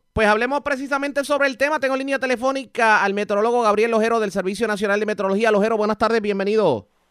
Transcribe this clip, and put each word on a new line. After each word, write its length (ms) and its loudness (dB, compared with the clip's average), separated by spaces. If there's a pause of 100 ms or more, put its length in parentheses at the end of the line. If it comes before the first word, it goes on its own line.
(120)
Pues 160 2
hablemos 320 0
precisamente 640 -4
sobre 240 0
el 100 -6
tema. 220 0
Tengo 140 -2
en 60 -2
línea 200 -4
telefónica 840 0
al 120 0
meteorólogo 480 0
Gabriel 280 2
Lojero 300 2
del 100 -2
Servicio 380 -4
Nacional 320 -2
de 60 -2
Meteorología. 440 0
Lojero, 260 2
buenas 220 0
tardes, 220 2
bienvenido. 640 0 (240)